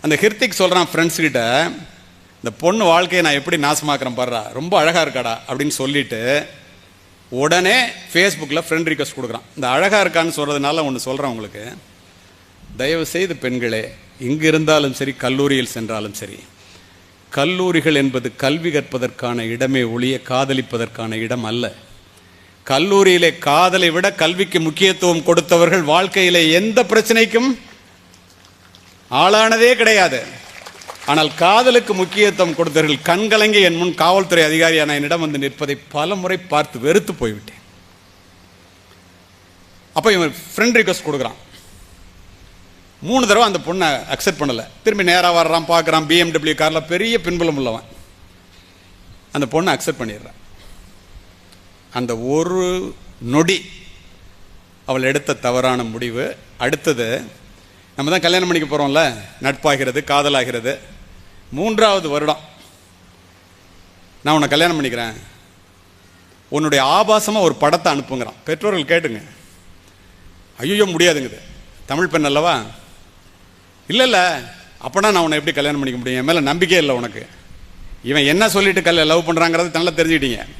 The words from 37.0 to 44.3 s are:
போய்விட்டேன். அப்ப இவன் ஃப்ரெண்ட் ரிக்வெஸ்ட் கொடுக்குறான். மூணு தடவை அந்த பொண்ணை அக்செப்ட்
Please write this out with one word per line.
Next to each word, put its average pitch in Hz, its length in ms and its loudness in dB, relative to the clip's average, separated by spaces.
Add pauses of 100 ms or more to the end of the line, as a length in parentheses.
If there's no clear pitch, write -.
போய்விட்டேன். 107 420 -6 (2500)
அப்ப 160 180 0
இவன் 170 220 0 (220)
ஃப்ரெண்ட் 226 220 2
ரிக்வெஸ்ட் 185 300 0
கொடுக்குறான். 127 280 -6 (1700)
மூணு 240 260 0
தடவை 202 260 4
அந்த 175 60 0
பொண்ணை 151 540 -2
அக்செப்ட் 151 260 -4